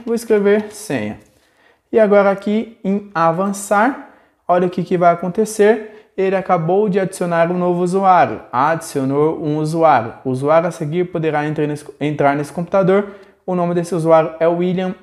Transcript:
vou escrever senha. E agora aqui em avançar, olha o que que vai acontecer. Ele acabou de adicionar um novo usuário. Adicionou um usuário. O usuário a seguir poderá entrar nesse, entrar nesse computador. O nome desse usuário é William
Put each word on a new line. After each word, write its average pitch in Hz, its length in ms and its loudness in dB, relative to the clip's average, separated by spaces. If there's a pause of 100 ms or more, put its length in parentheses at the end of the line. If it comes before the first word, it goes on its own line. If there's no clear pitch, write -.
vou 226 80 -4
escrever 208 580 0
senha. 107 460 -8 (760)
E 226 80 2
agora 202 300 4
aqui 208 560 -2
em 202 280 -4
avançar, 202 1000 0 (360)
olha 180 200 2
o - 20 0
que 180 120 -6
que 175 160 -2
vai 175 140 4
acontecer. 208 1040 0
Ele 190 220 0
acabou 185 500 0
de 196 140 0
adicionar 175 500 0
um 180 60 -2
novo 175 240 0
usuário. 180 580 2 (100)
Adicionou 147 920 -2
um 151 140 -2
usuário. 156 560 2 (100)
O 135 60 -4
usuário 147 400 0
a - 20 -10
seguir 170 340 -4
poderá 156 400 -4
entrar 151 220 -2
nesse, 147 180 -8 (140)
entrar 147 380 0
nesse 147 160 -8
computador. 196 560 0 (360)
O 180 100 -4
nome 175 180 -2
desse 175 200 -4
usuário 160 460 4
é 165 80 2
William 180 560 -2